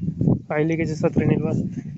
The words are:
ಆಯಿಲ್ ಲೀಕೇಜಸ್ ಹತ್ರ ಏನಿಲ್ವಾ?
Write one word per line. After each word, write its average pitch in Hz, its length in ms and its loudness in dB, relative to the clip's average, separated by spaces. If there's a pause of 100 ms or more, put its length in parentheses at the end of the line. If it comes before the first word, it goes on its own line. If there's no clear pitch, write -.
(520)
ಆಯಿಲ್ 151 160 2
ಲೀಕೇಜಸ್ 160 360 -2
ಹತ್ರ 160 180 2
ಏನಿಲ್ವಾ? 156 300 2 (460)